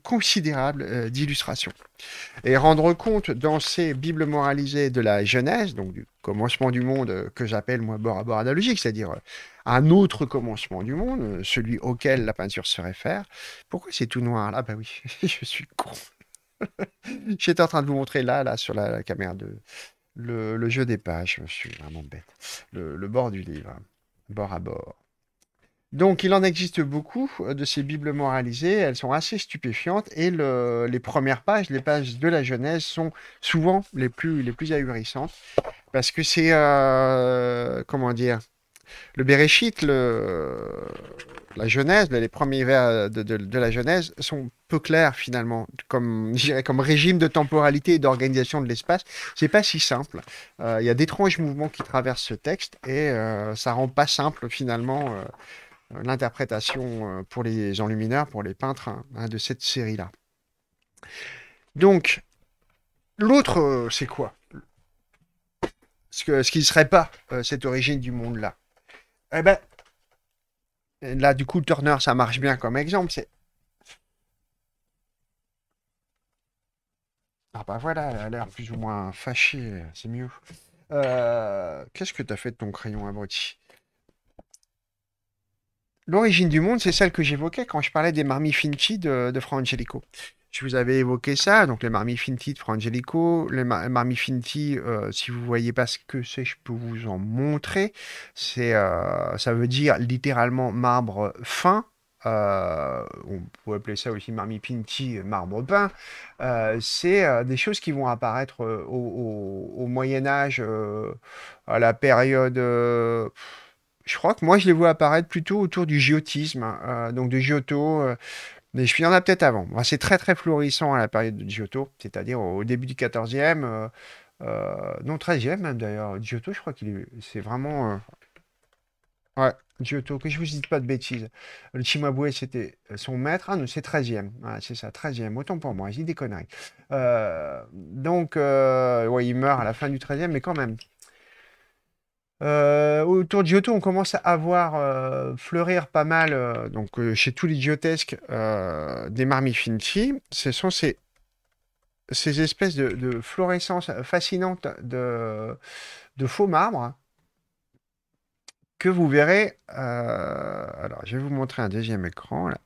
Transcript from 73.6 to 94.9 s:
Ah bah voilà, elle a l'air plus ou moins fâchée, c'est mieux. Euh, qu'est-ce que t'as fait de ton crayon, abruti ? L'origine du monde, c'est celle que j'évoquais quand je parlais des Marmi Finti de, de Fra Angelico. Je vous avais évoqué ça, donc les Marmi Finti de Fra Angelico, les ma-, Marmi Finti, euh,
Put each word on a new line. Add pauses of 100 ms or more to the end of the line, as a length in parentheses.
Ah
bah
voilà,
elle
a
l'air
plus
ou
moins
fâchée, (100)
c'est
mieux. (600)
Euh,
qu'est-ce
que
t'as
fait
de
ton
crayon,
abruti ? (2500)
L'origine
du
monde,
c'est
celle
que
j'évoquais
quand
je
parlais
des
Marmi
Finti
de,
de
Fra
Angelico. (500)
Je
vous
avais
évoqué
ça,
donc
les
Marmi
Finti
de
Fra
Angelico,
les
ma-,
Marmi
Finti,
euh,